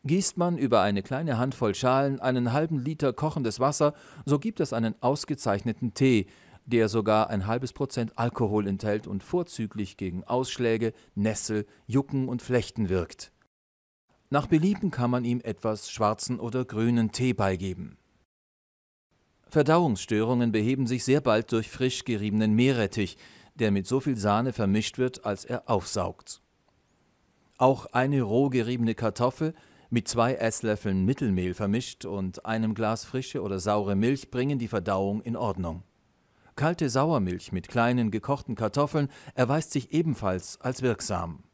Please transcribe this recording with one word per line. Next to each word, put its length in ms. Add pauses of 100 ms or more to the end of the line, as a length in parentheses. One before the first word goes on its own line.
Gießt 320
man 220
über 240
eine 220
kleine 340
Handvoll 380
Schalen 440
einen 340
halben 260
Liter 340
kochendes 460
Wasser, 340 (320)
so 140
gibt 200
es 140
einen 260
ausgezeichneten 960
Tee, 320 (400)
der 240
sogar 400
ein 160
halbes 260
Prozent 460
Alkohol 480
enthält 400
und 160
vorzüglich 760
gegen 260
Ausschläge, 720 (200)
Nässe, 540 (180)
Jucken 440
und 120
Flechten 480
wirkt. 420 (1000)
Nach 160
Belieben 420
kann 220
man 120
ihm 200
etwas 480
schwarzen 480
oder 260
grünen 460
Tee 220
beigeben. 680 (1500)
Verdauungsstörungen 1000
beheben 360
sich 160
sehr 180
bald 300
durch 180
frisch 360
geriebenen 500
Meerrettich, 640 (360)
der 160
mit 160
so 140
viel 180
Sahne 340
vermischt 460
wird, 280
als 200
er 240
aufsaugt. 720 (1160)
Auch 320
eine 320
roh 260
geriebene 460
Kartoffel, 580 (400)
mit 140
zwei 280
Esslöffeln 680
Mittelmehl 500
vermischt 520
und 400
einem 300
Glas 280
frische 380
oder 180
saure 380
Milch, 340
bringen 260
die 120
Verdauung 520
in 140
Ordnung. 480 (720)
Kalte 340
Sauermilch 600
mit 160
kleinen 420
gekochten 460
Kartoffeln 540 (260)
erweist 360
sich 200
ebenfalls 720
als 200
wirksam. 640 (100)